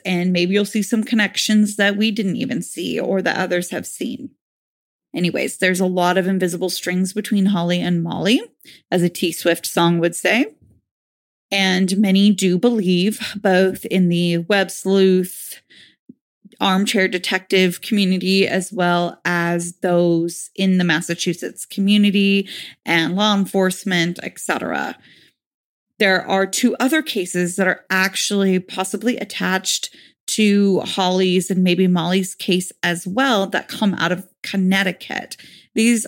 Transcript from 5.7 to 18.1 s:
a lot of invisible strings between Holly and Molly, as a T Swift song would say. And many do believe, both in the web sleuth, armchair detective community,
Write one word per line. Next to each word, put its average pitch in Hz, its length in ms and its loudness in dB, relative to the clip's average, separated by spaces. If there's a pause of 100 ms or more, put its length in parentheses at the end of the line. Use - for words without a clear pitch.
a 185 80 2
lot 180 280 2
of 185 120 2
invisible 180 420 -2
strings 185 420 -2
between 208 360 0
Holly 175 340 0
and 170 220 0
Molly, 175 360 0 (520)
as 175 100 2
a 175 80 2
T 170 220 -2
Swift 170 340 -2
song 170 320 2
would 170 180 0
say. 214 380 0 (960)
And 190 480 0
many 202 320 4
do 185 300 2
believe, 202 760 0
both 190 500 2
in 180 240 2
the 170 280 2
web 190 320 0
sleuth, 190 920 0 (1000)
armchair 190 460 2
detective 185 720 0
community, 190 680 2